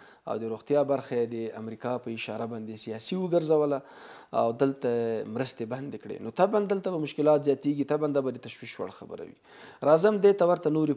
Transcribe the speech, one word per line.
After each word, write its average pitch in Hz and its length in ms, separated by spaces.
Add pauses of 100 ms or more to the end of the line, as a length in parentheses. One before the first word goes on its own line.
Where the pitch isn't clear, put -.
(280)
او 113 100
د 110 140
روغتیا 143 320
برخه 131 320
یې 120 160
د 113 300
امریکا 113 320 (100)
په 117 80
اشاره 113 360
باندې 110 360
سیاسي 113 320
وګرځوله 156 640 (600)
او 117 100
دلته 135 400 (420)
مرستې 123 380
بندې 131 320
کړې. 101 180
نو 107 80 (120)
طبعاً 208 280
دلته 190 240
به 160 100
مشکلات 147 440
زیاتېږي، 143 420
طبعاً 147 240
دا 139 140
به 123 100
د - 80
تشویش 113 300
وړ 98 240
خبره 85 280
وي. - 80 (520)
راځم 170 340
دې 202 180
ته 175 120
ورته 170 180
نورې 151 260